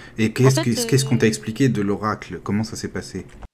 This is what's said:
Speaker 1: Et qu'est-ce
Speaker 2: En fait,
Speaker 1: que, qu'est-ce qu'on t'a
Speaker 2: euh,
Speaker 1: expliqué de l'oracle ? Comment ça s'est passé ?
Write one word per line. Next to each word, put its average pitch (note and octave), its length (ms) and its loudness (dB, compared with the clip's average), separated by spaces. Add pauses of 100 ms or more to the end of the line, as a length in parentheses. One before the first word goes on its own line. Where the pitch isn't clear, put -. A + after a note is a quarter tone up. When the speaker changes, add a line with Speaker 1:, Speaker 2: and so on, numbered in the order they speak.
(180)
Speaker 1:
Et A2 140 2
qu'est-ce C3 300 4
Speaker 2:
En - 20 -2
fait, A#2+ 100 0
Speaker 1:
que, - 160 -2
qu'est-ce C3 140 4
qu'on A#2 140 0
t'a A2+ 80 4
Speaker 2:
euh, - 20 8
Speaker 1:
expliqué A2 400 0
de G#2+ 140 0
l'oracle ? G2 600 -2
Comment G#2 220 -2
ça - 140 -8
s'est - 100 -8
passé ? - 380 -8 (280)